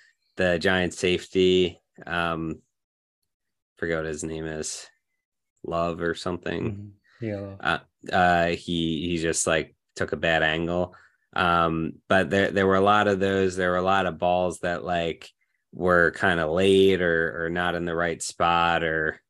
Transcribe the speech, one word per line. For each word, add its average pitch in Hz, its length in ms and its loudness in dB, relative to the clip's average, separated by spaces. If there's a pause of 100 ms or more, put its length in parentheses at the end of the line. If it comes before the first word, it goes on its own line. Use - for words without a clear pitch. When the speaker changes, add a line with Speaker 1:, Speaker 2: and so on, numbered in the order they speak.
(360)
Speaker 1:
the 90 220 2
Giant 90 340 2
safety, 90 880 2 (260)
um, 82 540 -4 (1200)
forget 82 200 -4
what 80 80 -6
his 78 180 -8
name 80 220 -8
is, 78 400 -10 (800)
Love 85 360 -4
or 85 140 -2
something. 90 800 -8 (280)
Speaker 2:
Mm-hmm. 117 40 -8
Yeah. 101 340 -10
Speaker 1:
Uh, - 540 -6
uh, 87 340 4
he, 82 600 -2
he 87 100 -2
just, 82 280 -2
like, 80 280 -2 (200)
took - 180 -6
a 80 40 -6
bad 80 260 0
angle. 85 520 -2 (400)
Um, 85 600 0 (140)
but 95 220 2
there, 98 200 2
there 98 160 2
were 95 100 4
a 95 40 4
lot 104 280 4
of 98 120 0
those. 95 360 0
There 90 140 0
were 90 60 0
a 90 60 0
lot 95 240 2
of 80 120 -6
balls 90 420 0
that, 87 240 -4
like, 85 460 -4 (420)
were 87 380 4
kinda 85 400 0
late 95 520 4
or, 82 420 0
or 82 60 -2
not 87 240 -2
in 85 100 -4
the 85 100 -4
right 82 280 -2
spot 85 600 0
or 80 480 -2